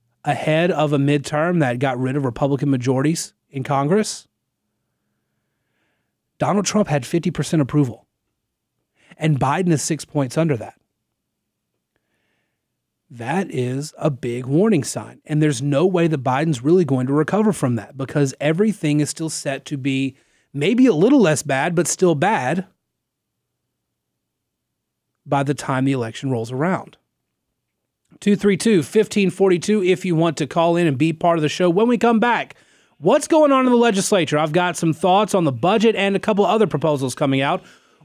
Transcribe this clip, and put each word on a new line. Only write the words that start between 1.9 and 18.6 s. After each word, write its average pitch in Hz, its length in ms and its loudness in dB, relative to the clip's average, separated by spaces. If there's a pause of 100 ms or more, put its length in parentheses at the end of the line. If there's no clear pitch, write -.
rid 127 160 -2
of 143 120 -2
Republican 139 420 -2
majorities 135 640 0 (160)
in 139 140 -8
Congress, 147 640 -2 (2000)
Donald 185 280 0
Trump 208 220 0
had 143 180 -2
fifty 170 240 -2
percent 156 320 0
approval. 131 440 -2 (1120)
And 156 240 0
Biden 160 320 0
is 151 80 0
six - 240 -6
points 139 320 -4
under 156 220 0
that. - 200 -16 (2250)
That 135 420 -6
is 131 460 -6
a 151 140 -2
big 123 340 -6
warning 156 400 2
sign. - 400 -12
And 151 180 0
there's 143 200 0
no 143 240 2
way 180 200 2
that 151 160 -2
Biden's 135 400 0
really 170 220 4
going 127 220 0
to 139 80 0
recover 185 400 2
from 123 220 -2
that 104 200 -10
because 135 460 -2
everything 160 580 0